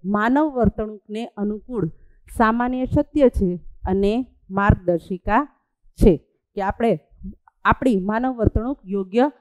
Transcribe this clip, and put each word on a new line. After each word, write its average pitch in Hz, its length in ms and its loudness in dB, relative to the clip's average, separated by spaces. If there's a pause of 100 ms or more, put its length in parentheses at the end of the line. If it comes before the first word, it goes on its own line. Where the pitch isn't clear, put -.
માનવ 233 480 2
વર્તણૂકને 214 680 -2 (140)
અનુકૂળ 208 480 -4 (520)
સામાન્ય 247 480 0
સત્ય 294 440 2
છે 190 200 0 (380)
અને 196 260 0 (360)
માર્ગદર્શિકા 190 920 0 (580)
છે 202 140 6 (440)
કે 196 40 -6
આપણે 214 300 -2 (760)
આપણી 220 340 2
માનવ 220 360 -2
વર્તણૂક 233 500 -2
યોગ્ય 196 560 -2